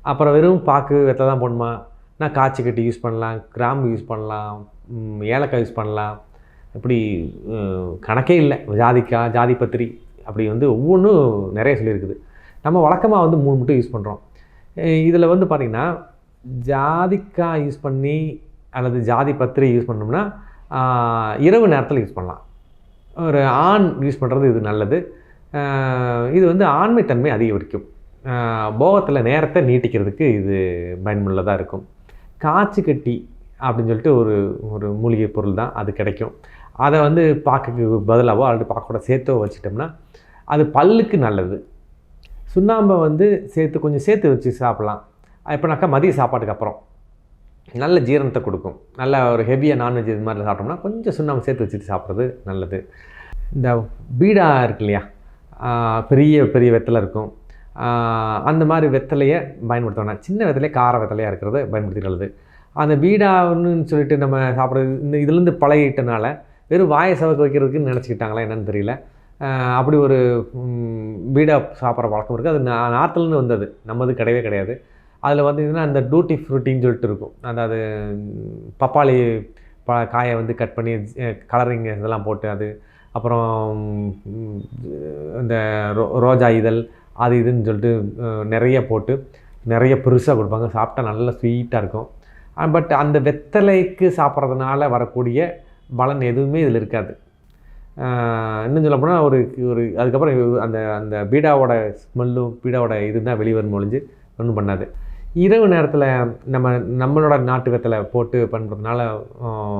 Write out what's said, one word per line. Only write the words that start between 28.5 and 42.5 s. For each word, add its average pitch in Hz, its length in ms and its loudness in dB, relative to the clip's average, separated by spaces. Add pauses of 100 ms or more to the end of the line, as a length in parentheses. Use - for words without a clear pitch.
போகத்துல 147 500 2
நேரத்தை 147 540 2
நீட்டிக்கிறதுக்கு 107 460 -2
இது 95 840 0
பயனுள்ளதா 98 480 -2
இருக்கும். - 340 -6 (500)
காய்ச்சி 196 440 0
கட்டி - 480 -2 (320)
அப்படின்னு 127 140 -2
சொல்லிட்டு 117 400 2
ஒரு, 107 460 0
ஒரு 104 320 -6
மூலிகை 110 340 0
பொருள் 101 260 -2
தான், 110 200 -4
அது 104 200 -6
கிடைக்கும். 104 420 -6 (360)
அதை 147 280 2
வந்து 151 460 4
பாக்குக்கு 120 600 0
பதிலாவோ 120 380 4
அல்லது 117 280 0
பாக்கோட - 220 -8 (120)
சேர்த்தோ 127 380 0
வச்சுட்டோம்னா 104 500 -8 (480)
அது 151 200 2
பல்லுக்கு 196 540 4
நல்லது. 101 500 -2 (880)